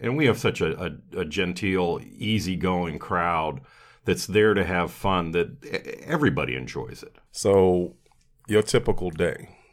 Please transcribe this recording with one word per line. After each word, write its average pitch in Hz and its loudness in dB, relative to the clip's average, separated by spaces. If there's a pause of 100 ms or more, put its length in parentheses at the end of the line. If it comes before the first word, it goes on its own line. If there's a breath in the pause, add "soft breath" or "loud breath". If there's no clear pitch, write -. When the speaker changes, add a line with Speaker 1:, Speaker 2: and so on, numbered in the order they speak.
Speaker 1:
And 117 -2
we 151 2
have 110 4
such - -2
a, 87 -2
a, - -10
a 90 -2
genteel, 90 -2
easygoing 90 -2
crowd 82 -2 (460 soft breath)
that's - 0
there 107 6
to 98 2
have 87 -2
fun 90 -2
that 85 0 (160)
e-, - -10
everybody 131 0
enjoys - -10
it. - -20 (160)
Speaker 2:
So, 92 4 (540)
your 107 4
typical 101 0
day. 82 -4 (220 soft breath)